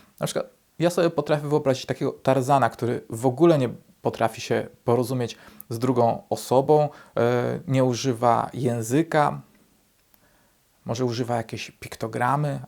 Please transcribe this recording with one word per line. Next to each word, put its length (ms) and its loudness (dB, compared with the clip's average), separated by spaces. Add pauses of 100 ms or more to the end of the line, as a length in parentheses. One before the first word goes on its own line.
(200)
Na 60 -4
przykład 200 -4 (320)
ja 120 2
sobie 200 2
potrafię 380 -2
wyobrazić 380 0
takiego 260 -4
Tarzana, 580 2
który 400 -4
w 160 -2
ogóle 320 6
nie 100 0 (340)
potrafi 380 -2
się 260 -2 (180)
porozumieć 520 0 (340)
z 80 -6
drugą 500 2
osobą, 600 2 (280)
e, 500 0
nie 180 2
używa 680 2
języka, 840 0 (1400)
może 200 -4
używa 320 -2
jakieś 340 -8
piktogramy, 960 -4